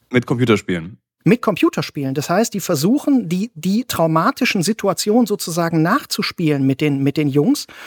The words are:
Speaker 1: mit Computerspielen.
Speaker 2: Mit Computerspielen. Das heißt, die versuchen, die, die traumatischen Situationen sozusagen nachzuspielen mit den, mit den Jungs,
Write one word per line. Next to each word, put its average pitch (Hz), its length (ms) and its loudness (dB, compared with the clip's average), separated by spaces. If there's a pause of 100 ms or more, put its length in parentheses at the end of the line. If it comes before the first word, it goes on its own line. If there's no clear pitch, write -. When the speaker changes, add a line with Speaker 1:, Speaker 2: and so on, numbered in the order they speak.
(120)
Speaker 1:
mit 123 140 0
Computerspielen. 104 720 0 (260)
Speaker 2:
Mit 208 200 4
Computerspielen. 151 720 -2
Das 147 120 -4
heißt, 208 280 0
die 196 40 -4
versuchen, 202 720 0
die, 185 240 -4
die 190 320 -2
traumatischen 170 800 0
Situationen 208 640 0
sozusagen 165 560 0
nachzuspielen 151 840 0
mit 135 160 2
den, 139 220 0
mit 139 140 0
den 151 100 0
Jungs, 147 400 2 (200)